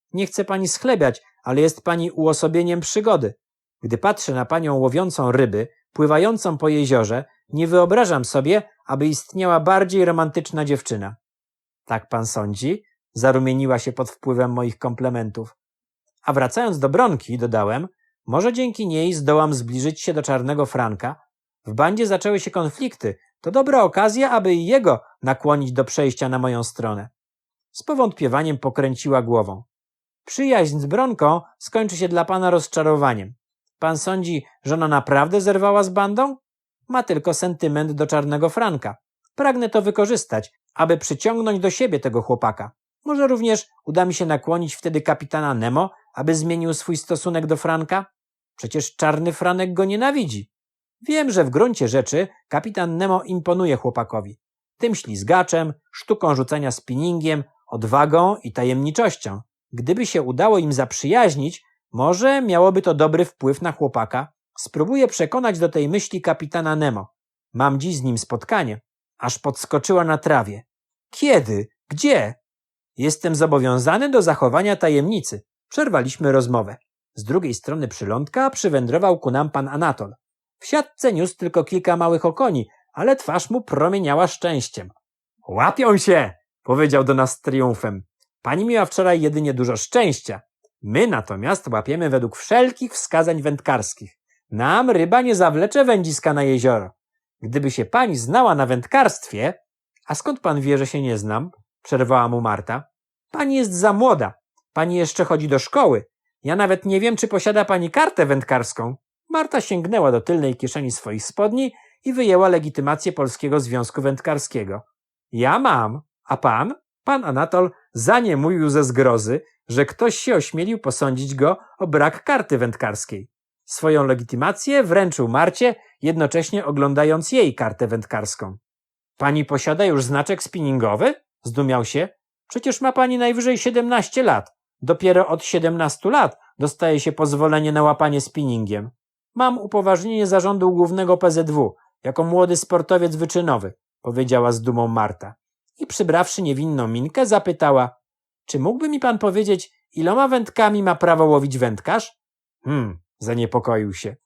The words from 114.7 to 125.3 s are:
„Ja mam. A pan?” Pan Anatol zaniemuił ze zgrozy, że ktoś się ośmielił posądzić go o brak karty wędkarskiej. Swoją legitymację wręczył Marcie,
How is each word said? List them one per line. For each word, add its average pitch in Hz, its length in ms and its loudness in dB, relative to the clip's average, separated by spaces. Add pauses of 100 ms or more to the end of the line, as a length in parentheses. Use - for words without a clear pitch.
„Ja 131 280 2
mam. 143 420 0 (220)
A 135 140 -4
pan?” 131 380 0 (280)
Pan 269 220 -2
Anatol 175 460 0 (220)
zaniemuił 165 760 2
ze 143 140 4
zgrozy, 123 580 2 (260)
że 135 180 2
ktoś - 300 0
się 240 200 0
ośmielił 180 440 -2
posądzić 135 560 -4
go 151 220 2 (220)
o 185 80 -2
brak 147 360 2
karty 240 340 0
wędkarskiej. 110 760 -6 (340)
Swoją 156 380 2
legitymację 135 800 0
wręczył 170 440 2
Marcie, 165 480 2 (260)